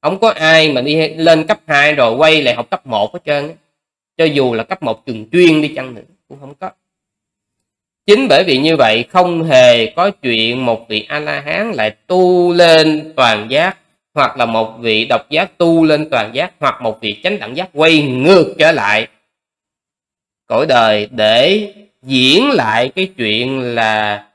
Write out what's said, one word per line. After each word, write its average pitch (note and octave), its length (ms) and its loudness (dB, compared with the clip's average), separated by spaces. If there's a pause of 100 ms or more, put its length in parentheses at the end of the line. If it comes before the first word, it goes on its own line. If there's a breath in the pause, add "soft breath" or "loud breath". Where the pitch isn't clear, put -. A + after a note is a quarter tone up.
Không F3+ 180 -4
có A3+ 100 2
ai D#3+ 420 2
mà B2+ 80 -2
đi D3+ 280 -2
lên D#3+ 380 2
cấp - 200 -4
hai D3 280 2
rồi A#2+ 220 0
quay D#3 260 2
lại A#2+ 120 0
học A#2 160 -8
cấp - 160 -8
một G#2+ 260 -4
hết - 120 -12
trơn D3 240 -4
á. E3 60 -16 (600)
Cho E3 80 2
dù C3+ 300 0
là A2 100 -4
cấp - 180 -10
một A2+ 240 -6
trường A2 260 -12
chuyên E3 300 4
đi D3+ 140 -6
chăng C3 180 -12
nữa G#2 80 -20 (260)
cũng C#3 120 -20
không C#3+ 140 -20
có. F#3 160 -14 (1400)
Chính A3+ 220 4
bởi E3 160 4
vì C#3+ 140 0
như D#3+ 180 2
vậy, A#2 340 0
không F3 340 0
hề B2 420 4
có F3+ 240 -2
chuyện A#2+ 560 -4
một A2+ 220 -4
vị G#2+ 200 -6
A-la-hán D3+ 640 -6
lại A2 180 -2 (160)
tu F3+ 460 2
lên D#3+ 640 2
toàn A2+ 340 0
giác, E3 280 -2 (360)
hoặc C3 220 -2
là B2 100 0
một A2 340 -4
vị A2+ 280 -2
độc - 220 -2
giác E3 280 -4
tu E3 260 2
lên D#3 260 0
toàn A2+ 240 -4
giác, E3 260 -6
hoặc - 220 -4
một A2 180 -6
vị G#2 220 -8
chánh G3 160 -4
đẳng A#2 180 -12
giác F#3 160 -8
quay D#3 300 0
ngược C#3+ 560 2
trở D#3+ 140 4
lại A2 360 -2 (1400)
cõi A#2+ 220 0
đời A2 420 2
để B2+ 640 2 (300)
diễn C3+ 480 2
lại B2 380 0
cái F#3+ 280 -6
chuyện A#2+ 440 -4
là G#2+ 760 -2